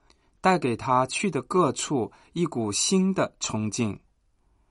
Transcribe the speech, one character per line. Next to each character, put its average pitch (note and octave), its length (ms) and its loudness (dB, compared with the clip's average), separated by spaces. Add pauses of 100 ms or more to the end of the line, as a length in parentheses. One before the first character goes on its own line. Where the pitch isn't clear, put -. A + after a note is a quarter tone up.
(420)
带 F#3 180 4
给 A#2+ 180 0
她 B2+ 300 2
去 - 240 -2
的 C#3 100 -2
各 E3+ 300 2
处 B2+ 400 -2 (220)
一 E3+ 120 0
股 A2+ 260 -2
新 F#3+ 440 2
的 C3+ 240 -2
冲 G#2+ 320 -4
劲。 G#2 280 -2 (720)